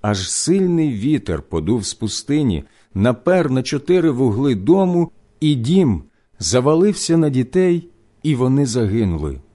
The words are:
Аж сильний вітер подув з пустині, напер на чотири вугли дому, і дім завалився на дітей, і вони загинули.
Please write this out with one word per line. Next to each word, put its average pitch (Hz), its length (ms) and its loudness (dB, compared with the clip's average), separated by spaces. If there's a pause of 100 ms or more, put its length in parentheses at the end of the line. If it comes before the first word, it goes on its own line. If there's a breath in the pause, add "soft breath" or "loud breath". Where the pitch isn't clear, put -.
Аж 98 300 -4
сильний 170 640 0
вітер 104 500 -4
подув 95 440 -4
з - 80 -10
пустині, 113 680 -4 (300 soft breath)
напер 127 560 0
на 131 120 -2
чотири 165 480 0
вугли 127 440 0
дому, 170 580 2 (280)
і 151 140 2
дім 127 480 2 (360)
завалився 160 760 0
на 160 120 2
дітей, 170 640 0 (320)
і 151 120 0
вони 131 320 2
загинули. 98 760 -2 (140)